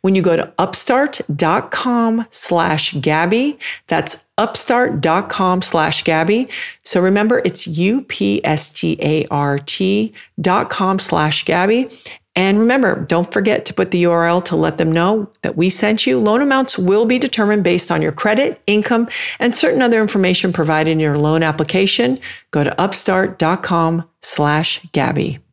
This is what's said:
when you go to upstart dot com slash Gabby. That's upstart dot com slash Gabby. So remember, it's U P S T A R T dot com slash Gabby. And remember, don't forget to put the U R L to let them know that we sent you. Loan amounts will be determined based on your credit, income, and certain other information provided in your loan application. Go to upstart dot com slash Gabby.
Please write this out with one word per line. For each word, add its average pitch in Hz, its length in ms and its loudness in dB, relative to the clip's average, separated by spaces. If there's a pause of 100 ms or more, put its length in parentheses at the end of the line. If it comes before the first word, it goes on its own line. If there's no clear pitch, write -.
when 190 120 2
you 190 80 4
go 165 140 4
to - 240 -2
upstart 262 600 0 (160)
dot 165 360 0
com 233 580 0
slash 170 720 -2
Gabby. 185 560 0 (300)
That's - 360 -4 (140)
upstart 240 640 0
dot 170 280 0
com 185 340 0
slash 160 400 0
Gabby. 175 440 0 (360)
So - 180 0
remember, 208 420 2
it's - 240 -4
U 180 340 0
P - 420 -2
S 151 280 -2
T 160 280 -2
A 156 320 0
R 143 280 0
T 196 540 -2 (260)
dot 185 300 0
com 190 300 -2
slash 151 460 0
Gabby. 202 440 0 (440)
And 196 260 2
remember, 233 480 2
don't 175 220 0
forget 208 360 0
to - 80 -8
put 185 180 0
the 185 80 0
U 175 120 4
R 170 140 2
L 170 180 2
to 180 120 -4
let 160 220 0
them 165 120 2
know 190 400 0 (120)
that - 160 -4
we 175 120 2
sent 214 380 0
you. 254 100 2
Loan 220 240 2
amounts 269 380 0
will 196 240 2
be 247 160 2
determined 214 460 0
based 175 260 0
on 160 100 2
your 156 120 -2
credit, 214 540 0
income, 226 420 0 (300)
and 240 140 0
certain - 280 2
other 233 200 4
information 185 520 0
provided 156 380 2
in 156 100 2
your 147 160 2
loan 156 260 2
application. 190 720 0 (340)
Go 147 120 0
to - 180 -2
upstart 190 560 0
dot 175 260 0
com 170 440 0 (140)
slash 151 580 -2 (140)
Gabby. - 460 -2 (140)